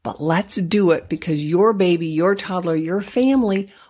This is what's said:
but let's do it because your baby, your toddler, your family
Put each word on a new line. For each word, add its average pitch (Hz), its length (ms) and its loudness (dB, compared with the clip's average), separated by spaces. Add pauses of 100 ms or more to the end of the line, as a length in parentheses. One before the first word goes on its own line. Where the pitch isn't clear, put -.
but - 160 -8
let's 165 340 -2
do 185 380 2
it - 160 -2
because 156 360 -4
your 180 280 2
baby, 180 340 0
your 165 300 0
toddler, 175 400 -4
your 165 240 -2
family 220 680 0 (200)